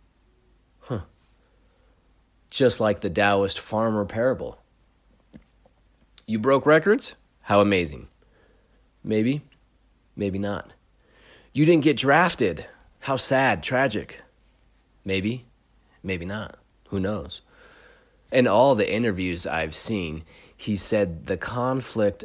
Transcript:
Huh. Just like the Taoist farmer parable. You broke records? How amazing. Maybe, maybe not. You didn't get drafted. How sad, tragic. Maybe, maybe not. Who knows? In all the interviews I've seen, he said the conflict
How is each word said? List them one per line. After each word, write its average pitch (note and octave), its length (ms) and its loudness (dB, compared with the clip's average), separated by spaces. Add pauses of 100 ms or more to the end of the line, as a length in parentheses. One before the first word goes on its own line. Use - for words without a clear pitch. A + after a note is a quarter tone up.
(800)
Huh. G#2 220 -8 (1500)
Just - 300 2
like G#2+ 200 0
the G2 100 -4
Taoist G2+ 480 2
farmer G#2+ 460 -2
parable. A2+ 540 -4 (1700)
You A2 120 -2
broke C3 280 2
records? D#3+ 480 4 (280)
How G#2 180 4
amazing. F2 480 0 (960)
Maybe, A2+ 380 0 (720)
maybe G2 240 -4
not. G2+ 340 -6 (800)
You C#3+ 120 2
didn't D#3+ 200 6
get C#3+ 120 4
drafted. C3+ 680 2 (340)
How C3+ 160 -4
sad, B2 480 0
tragic. B2+ 580 -4 (800)
Maybe, G2 420 -4 (580)
maybe F2+ 200 -4
not. G2+ 320 -10 (320)
Who G2 120 -4
knows? F#2+ 400 -6 (920)
In B2 160 4
all A#2+ 300 6
the G#2 160 0
interviews F#2 540 -2
I've D#2+ 280 -4
seen, E2 480 -6 (340)
he G#2 200 -4
said F#2 500 -2
the F#2+ 100 -4
conflict A#2+ 880 -4